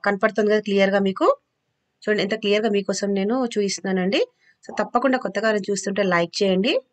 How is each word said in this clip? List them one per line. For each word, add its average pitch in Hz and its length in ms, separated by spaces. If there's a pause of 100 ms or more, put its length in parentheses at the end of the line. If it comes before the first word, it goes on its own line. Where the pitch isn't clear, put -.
కనపడుతుంది 208 500
కదా 214 120
క్లియర్‌గా 196 380
మీకు. 196 260 (760)
చూడండి 214 200
ఎంత 208 120
క్లియర్‌గా 214 340
మీకోసం 202 420
నేను 202 240 (100)
చూపిస్తున్నానండి. 202 760 (420)
So - 120
తప్పకుండా 240 440
కొత్తగా 202 300
ఎవరైనా 208 180
చూస్తుంటే 202 400
like 175 280
చేయండి 196 400 (200)